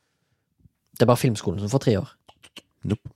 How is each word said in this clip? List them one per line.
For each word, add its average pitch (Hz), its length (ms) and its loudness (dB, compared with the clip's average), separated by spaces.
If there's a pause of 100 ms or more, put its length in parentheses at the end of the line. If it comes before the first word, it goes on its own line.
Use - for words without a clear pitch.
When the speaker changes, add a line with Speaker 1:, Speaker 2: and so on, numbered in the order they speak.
(1000)
Speaker 1:
Det - 40 4
er 113 40 2
bare 120 160 6
filmskolen 101 380 -2
som 104 100 -6
får 135 100 0
tre 117 160 2
år. 87 120 -4 (760)
Speaker 2:
Nope. - 320 -4